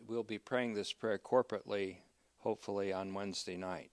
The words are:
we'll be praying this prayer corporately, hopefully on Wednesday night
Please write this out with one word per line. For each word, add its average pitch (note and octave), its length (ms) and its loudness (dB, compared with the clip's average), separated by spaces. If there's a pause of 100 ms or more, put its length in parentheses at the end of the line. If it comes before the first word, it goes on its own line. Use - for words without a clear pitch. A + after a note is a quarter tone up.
we'll A2+ 160 -2
be G#2+ 140 -4
praying A#2+ 360 0
this G#2 200 0
prayer A2 240 0
corporately, G2+ 800 2 (400)
hopefully G2+ 560 0
on F#2+ 200 0
Wednesday F#2+ 440 -4
night F2+ 360 -4